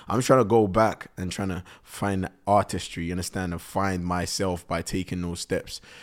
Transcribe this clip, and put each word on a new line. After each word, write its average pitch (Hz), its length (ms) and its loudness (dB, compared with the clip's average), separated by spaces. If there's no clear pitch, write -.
I'm 117 140 0
trying 131 180 6
to 117 60 6
go 107 220 6
back 107 480 2
and 92 160 -6
trying 95 180 -4
to 90 140 -6
find 98 400 -2
the - 80 -6
artistry, 98 580 0
you 85 60 -4
understand, 90 420 -4
and 87 80 -8
find 95 420 -2
myself 87 640 -2
by 85 140 -4
taking 90 400 -4
those 87 200 -6
steps. - 380 -6